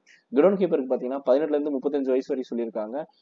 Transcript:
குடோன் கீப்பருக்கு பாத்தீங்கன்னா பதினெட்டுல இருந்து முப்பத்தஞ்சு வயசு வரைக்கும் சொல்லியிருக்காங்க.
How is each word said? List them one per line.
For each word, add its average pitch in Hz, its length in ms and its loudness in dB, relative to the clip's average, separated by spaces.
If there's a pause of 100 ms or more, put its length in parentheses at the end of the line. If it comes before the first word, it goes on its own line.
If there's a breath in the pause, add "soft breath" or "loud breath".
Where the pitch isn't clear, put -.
(320 soft breath)
குடோன் 175 260 6
கீப்பருக்கு 156 340 0
பாத்தீங்கன்னா 127 320 -4
பதினெட்டுல 147 340 2
இருந்து 147 180 -2
முப்பத்தஞ்சு 135 360 -2
வயசு 135 200 0
வரைக்கும் 131 200 -6
சொல்லியிருக்காங்க. 113 440 -6 (260 soft breath)